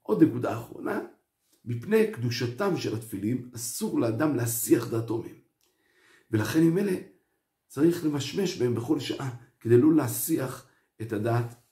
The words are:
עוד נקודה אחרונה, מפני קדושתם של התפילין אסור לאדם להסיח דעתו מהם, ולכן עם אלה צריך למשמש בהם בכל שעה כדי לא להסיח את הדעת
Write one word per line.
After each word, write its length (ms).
עוד 220
נקודה 300
אחרונה, 460
מפני 460
קדושתם 640
של 180
התפילין 600
אסור 440
לאדם 360
להסיח 520
דעתו 300
מהם, 180
ולכן 300
עם 160
אלה 180
צריך 380
למשמש 520
בהם 180
בכל 240
שעה 360
כדי 180
לא 160
להסיח 760
את 120
הדעת 420